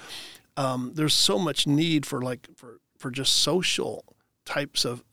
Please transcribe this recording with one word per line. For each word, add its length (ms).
Um, 400
there's 180
so 240
much 300
need 380
for, 160
like, 340
for, 240
for 140
just 260
social 640
types 400
of, 280